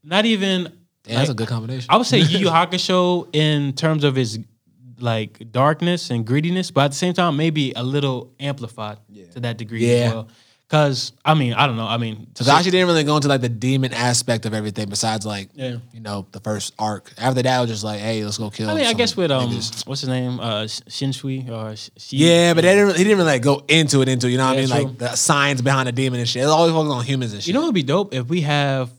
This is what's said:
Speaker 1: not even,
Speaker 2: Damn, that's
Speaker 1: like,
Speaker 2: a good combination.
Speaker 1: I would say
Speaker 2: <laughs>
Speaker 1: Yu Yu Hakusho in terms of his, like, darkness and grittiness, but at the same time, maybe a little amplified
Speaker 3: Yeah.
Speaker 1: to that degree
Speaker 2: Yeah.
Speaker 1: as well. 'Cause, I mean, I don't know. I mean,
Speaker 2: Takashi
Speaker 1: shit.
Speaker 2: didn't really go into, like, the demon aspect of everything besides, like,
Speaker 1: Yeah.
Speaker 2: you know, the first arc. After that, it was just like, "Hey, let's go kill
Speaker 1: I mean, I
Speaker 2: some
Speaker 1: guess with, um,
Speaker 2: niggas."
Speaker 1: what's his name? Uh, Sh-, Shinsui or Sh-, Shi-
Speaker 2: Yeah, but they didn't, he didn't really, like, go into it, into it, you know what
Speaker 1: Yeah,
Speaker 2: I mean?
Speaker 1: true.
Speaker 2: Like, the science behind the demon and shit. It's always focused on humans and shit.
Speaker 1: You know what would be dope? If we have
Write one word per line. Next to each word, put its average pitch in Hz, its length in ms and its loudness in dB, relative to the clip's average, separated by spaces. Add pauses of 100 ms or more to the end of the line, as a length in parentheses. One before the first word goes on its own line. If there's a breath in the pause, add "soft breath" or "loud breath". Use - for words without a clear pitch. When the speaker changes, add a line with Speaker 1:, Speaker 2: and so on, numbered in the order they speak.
Speaker 1:
not 180 240 0
even, 190 380 0 (400)
Speaker 2:
Damn, 110 100 -6
that's 135 140 2
Speaker 1:
like, - 0 -
Speaker 2:
a 131 60 -2
good 110 120 -2
combination. 120 420 -6
Speaker 1:
I 170 80 6
would 240 100 4
say 247 120 4
Speaker 2:
<laughs> - 0 -
Speaker 1:
Yu 170 220 4
Yu 196 80 2
Hakusho 180 840 2
in 151 420 2
terms 156 280 0
of 135 140 2
his, 113 240 -2 (580)
like, 113 540 -4
darkness 156 580 0
and 113 160 -2
grittiness, 170 480 0
but 139 120 4
at 139 40 0
the 139 60 -8
same 180 180 0
time, 170 220 2
maybe 151 400 0
a 120 80 -6
little 135 560 -2
amplified 117 580 -8 (100)
Speaker 3:
Yeah. 101 260 -20
Speaker 1:
to 123 60 -12
that 117 180 -4
degree 113 280 -2
Speaker 2:
Yeah. 120 80 6 (120)
Speaker 1:
as 113 60 2
well. 113 160 -8 (420 soft breath)
'Cause, 147 420 2 (120)
I 156 80 4
mean, 127 220 2
I 127 120 4
don't 113 120 -2
know. 113 80 -4
I 110 100 -2
mean, 113 380 -6
Speaker 2:
Takashi 143 300 4
Speaker 1:
shit. 185 80 2
Speaker 2:
didn't 185 160 4
really 165 140 4
go 151 140 2
into, 143 100 0
like, 139 140 2
the 123 80 -2
demon 127 460 -2
aspect 117 500 0
of 110 80 -4
everything 107 380 -4
besides, 110 340 -2
like, 101 300 -8
Speaker 1:
Yeah. 127 220 -8 (180)
Speaker 2:
you 117 60 -18
know, 101 320 -8
the 110 80 -16
first 107 380 -6
arc. 107 380 -6
After 127 240 -2
that, 127 160 2
it 127 60 2
was 117 80 -2
just 104 140 -6
like, 107 160 -6
"Hey, 110 220 -4
let's 104 140 -6
go 110 140 -6
kill 107 180 -6
Speaker 1:
I 311 60 -2
mean, 302 100 0
I 233 40 2
Speaker 2:
some 226 100 0
Speaker 1:
guess 233 180 -2
with, 175 140 -2
um, 127 200 0
Speaker 2:
niggas." - 360 -8
Speaker 1:
what's 139 160 -8
his 131 80 -4
name? 127 280 -4
Uh, 107 280 -6
Sh-, - 140 -10 (100)
Shinsui 131 600 -6
or 110 240 -10
Sh-, - 220 -16
Shi- - 220 -8
Speaker 2:
Yeah, 170 340 6
but 165 120 4
they 185 100 6
didn't, 202 240 4
he 185 60 2
didn't 208 120 4
really, 165 160 4
like, 127 80 2
go 139 260 2
into 147 360 4
it, 131 80 2
into 123 160 0
it, 123 60 2
you 127 40 0
know 131 100 2
what 131 120 2
Speaker 1:
Yeah, 135 60 0
Speaker 2:
I - 20 0
mean? 127 100 0
Speaker 1:
true. 139 120 2
Speaker 2:
Like, 120 100 -12
the 123 180 -4
science 143 460 2
behind 135 260 0
the 120 40 -4
demon 127 280 -2
and 120 80 -4
shit. 120 140 -4
It's 147 100 2
always 165 200 4
focused 156 240 0
on 120 60 -4
humans 127 300 -4
and 101 100 -10
shit. - 60 -8
Speaker 1:
You 185 60 -2
know 269 60 2
what 330 80 -2
would 247 60 -2
be 175 80 0
dope? 180 300 -2
If 123 160 -4
we 170 140 -2
have 139 560 -2